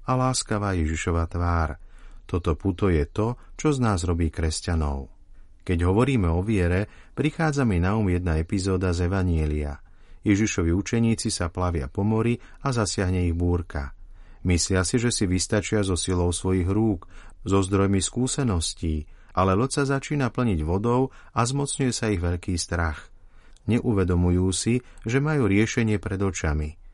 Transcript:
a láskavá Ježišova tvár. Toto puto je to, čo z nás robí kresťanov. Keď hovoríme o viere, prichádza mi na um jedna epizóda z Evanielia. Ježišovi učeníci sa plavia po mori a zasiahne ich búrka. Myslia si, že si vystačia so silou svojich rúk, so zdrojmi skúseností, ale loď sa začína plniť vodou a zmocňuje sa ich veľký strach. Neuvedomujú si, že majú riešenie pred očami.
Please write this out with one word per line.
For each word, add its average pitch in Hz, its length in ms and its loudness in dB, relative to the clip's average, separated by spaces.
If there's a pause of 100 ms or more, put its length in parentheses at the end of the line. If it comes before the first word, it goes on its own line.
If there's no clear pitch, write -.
a 131 160 0
láskavá 110 560 0
Ježišova 82 560 0
tvár. 85 480 0 (480)
Toto 90 320 -2
puto 98 320 0
je 76 160 2
to, 113 320 -2 (160)
čo 156 160 0
z 139 160 2
nás 95 160 2
robí 85 320 0
kresťanov. 78 800 -2 (540)
Keď 87 160 0
hovoríme 101 480 2
o 87 80 2
viere, 95 480 0 (240)
prichádza 143 560 0
mi 95 80 2
na 90 160 2
um 107 160 2
jedna 87 320 2
epizóda 92 560 0
z 90 80 0
Evanielia. 78 720 0 (480)
Ježišovi 101 480 2
učeníci 113 560 0
sa 90 240 -4
plavia 82 400 -2
po 101 160 -2
mori 113 320 0 (240)
a 139 80 0
zasiahne 92 560 0
ich 82 80 0
búrka. 85 560 -2 (560)
Myslia 92 320 2
si, 92 160 0
že 117 160 0
si 101 160 0
vystačia 101 560 0
so 95 80 0
silou 90 400 0
svojich 92 400 0
rúk, 107 320 0 (400)
so 98 160 2
zdrojmi 98 400 2
skúseností, 90 1040 -2 (320)
ale 95 160 4
loď 131 320 0
sa 135 160 0
začína 139 320 -2
plniť 104 320 0
vodou 120 480 0 (240)
a 117 80 2
zmocňuje 135 480 -2
sa 113 160 -4
ich 90 160 0
veľký 87 320 -2
strach. 85 560 -4 (560)
Neuvedomujú 90 880 2
si, 120 240 0 (240)
že 120 160 0
majú 143 320 2
riešenie 107 480 2
pred 95 240 -4
očami. 78 560 -2 (140)